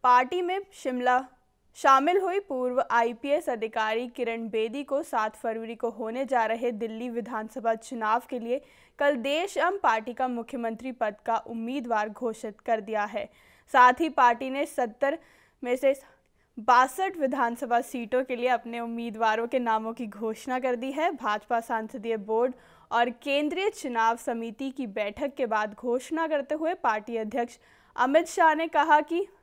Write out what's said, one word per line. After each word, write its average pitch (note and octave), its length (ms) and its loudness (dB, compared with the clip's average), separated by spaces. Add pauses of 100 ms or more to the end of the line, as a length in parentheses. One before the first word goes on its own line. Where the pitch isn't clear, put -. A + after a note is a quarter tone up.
पार्टी B3 380 4
में F#4 180 -2 (140)
शिमला B3+ 540 0 (460)
शामिल C#4+ 440 4
हुई F#4+ 220 0
पूर्व B3+ 520 -2
आईपीएस A#3+ 580 0
अधिकारी A3 580 -2
किरण A3+ 420 -6
बेदी A3+ 340 -2
को C#4 200 -2
सात A3 320 -4
फरवरी A3+ 400 -6
को A3+ 140 -4
होने A3+ 360 -6
जा A3+ 200 2
रहे A3+ 260 -2
दिल्ली A3 380 -6
विधानसभा A3+ 640 -4
चुनाव A3+ 540 -2
के B3 100 -6
लिए A#3 260 -4 (340)
कल C#4+ 160 4
देश C#4+ 420 -2
आम F4+ 220 0
पार्टी A3+ 340 0
का C4 140 -2
मुख्यमंत्री A#3 640 -6
पद A3 240 -4 (100)
का A3+ 120 0
उम्मीदवार A3+ 720 -4
घोषित A3 500 -8
कर A3 220 0
दिया G#3 240 -2
है। G#3 240 -8 (440)
साथ B3+ 260 10
ही D#4+ 100 2
पार्टी B3+ 400 4
ने C#4 160 -2
सत्तर C#4 540 -2 (440)
में B3 120 0
से C#4 260 2 (580)
बासठ C4 580 4
विधानसभा B3 640 0
सीटों B3 420 -4
के B3+ 120 -4
लिए A#3+ 120 -2
अपने A#3 320 -2
उम्मीदवारों A#3 680 -2
के B3 120 0
नामों A3+ 340 0
की A#3 140 -8
घोषणा A3 520 -6
कर B3 160 0
दी C4 160 -6
है। D#4 200 0
भाजपा A3+ 480 -2
संसदीय A3+ 580 -4
बोर्ड A3 360 0 (380)
और A#3+ 180 2
केंद्रीय D4+ 600 0
चुनाव A#3 480 0
समिति A#3 540 -6
की C4 160 -8
बैठक G#3 480 -4
के C4 100 0
बाद G#3+ 280 0
घोषणा B3+ 540 -2
करते D4 280 0
हुए D#4+ 180 0
पार्टी A3+ 440 -2
अध्यक्ष A#3+ 400 -4 (380)
अमित C#4+ 300 4
शाह E4 280 6
ने E4 140 0
कहा D#4 340 6
कि E4+ 260 -2 (160)